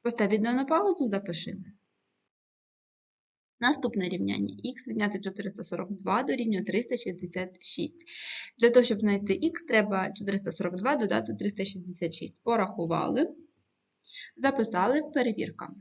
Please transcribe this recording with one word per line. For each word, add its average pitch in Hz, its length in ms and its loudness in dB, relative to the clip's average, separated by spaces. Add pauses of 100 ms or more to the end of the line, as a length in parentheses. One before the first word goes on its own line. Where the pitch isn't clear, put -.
Постав 226 280 0
відео 220 240 2
на 269 120 2
паузу, 320 420 2
запиши. 196 500 -4 (2000)
Наступне 233 500 2
рівняння. 196 460 -2
Х - 320 -8
відняти 208 320 -2
чотириста 202 440 -8
сорок 180 280 -6
два 196 320 0
дорівнює 233 400 0
триста 226 340 -2
шістдесят 185 680 -8
шість. - 420 -6 (520)
Для 233 120 8
того, 247 160 10
щоб 208 140 2
знайти 202 400 2 (140)
х, - 140 -10
треба 202 440 2
чотириста 196 400 -4
сорок 180 240 -4
два 240 200 0
додати 220 380 0
триста 196 320 -4
шістдесят 175 480 -6
шість. - 300 -10
Порахували. 190 920 0 (1000)
Записали. 240 640 2 (120)
Перевірка. 226 560 -2 (120)